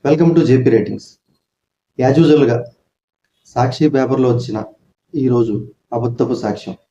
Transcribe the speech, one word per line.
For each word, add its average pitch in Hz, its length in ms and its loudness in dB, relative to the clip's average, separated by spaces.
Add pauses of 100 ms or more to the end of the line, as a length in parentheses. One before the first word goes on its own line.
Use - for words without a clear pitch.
Welcome 160 300 4
to 156 60 4
జేపీ 127 260 2
రేటింగ్స్. - 480 -2 (800)
As 131 160 2
usual-గా 147 540 2 (760)
సాక్షి 123 420 -2
పేపర్లో 127 480 0
వచ్చిన 110 280 -6 (500)
ఈరోజు 117 600 -2 (180)
అబద్ధపు 120 420 -4
సాక్ష్యం. 101 420 -8 (140)